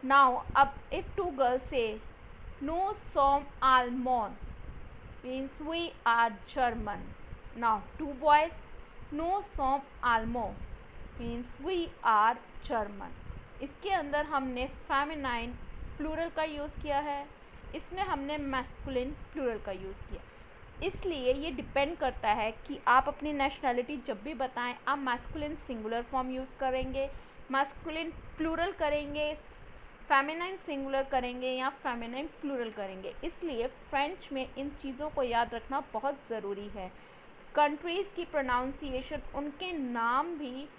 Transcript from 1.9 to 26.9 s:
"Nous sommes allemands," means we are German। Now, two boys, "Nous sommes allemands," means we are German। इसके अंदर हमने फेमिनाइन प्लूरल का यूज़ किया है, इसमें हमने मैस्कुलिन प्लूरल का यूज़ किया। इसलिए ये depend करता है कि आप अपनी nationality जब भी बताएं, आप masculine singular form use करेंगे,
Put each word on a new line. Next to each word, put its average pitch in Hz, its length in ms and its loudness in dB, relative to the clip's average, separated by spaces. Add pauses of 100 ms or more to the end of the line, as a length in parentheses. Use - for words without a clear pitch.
"Nous 370 300 0 (220)
sommes 277 300 6 (180)
allemands," 247 840 4 (800)
means 269 400 -6
we 330 240 -2 (180)
are 233 220 6 (240)
German। 226 440 0 (600)
Now, 226 220 4 (200)
two 294 140 -4 (100)
boys, 302 280 8 (640)
"Nous 349 280 0
sommes 269 600 0
allemands," 233 580 2 (580)
means 240 460 -6
we 339 220 0 (180)
are 220 300 6 (300)
German। 202 420 -2 (540)
इसके - 280 -6
अंदर 302 360 2
हमने 262 400 0
फेमिनाइन 269 840 0 (440)
प्लूरल 311 320 0
का 320 160 0
यूज़ 294 380 -4
किया 294 160 2
है, 285 280 -2 (480)
इसमें 359 280 -4
हमने 302 360 -2
मैस्कुलिन 262 720 -2
प्लूरल 262 480 -2
का 202 140 -6
यूज़ 190 380 -8
किया। - 100 -6 (640)
इसलिए 302 520 2
ये 294 160 -2
depend 277 460 0
करता 254 320 0
है 220 240 2
कि - 360 -8
आप 254 200 8
अपनी 294 240 -2
nationality 277 640 0
जब 240 260 -6
भी 302 120 -6
बताएं, 247 420 -2 (120)
आप 285 100 2
masculine 277 560 -2
singular 226 480 -4
form 254 280 0
use 254 260 -6
करेंगे, 262 540 0 (400)